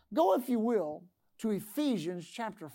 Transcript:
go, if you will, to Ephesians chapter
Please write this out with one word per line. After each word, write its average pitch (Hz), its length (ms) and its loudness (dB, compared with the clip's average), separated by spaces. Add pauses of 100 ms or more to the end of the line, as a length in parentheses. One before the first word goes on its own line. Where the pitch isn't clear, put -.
(140)
go, 285 200 6
if 269 160 0
you 240 100 2
will, 180 440 0 (360)
to 220 120 0
Ephesians 190 760 -2
chapter 208 460 -10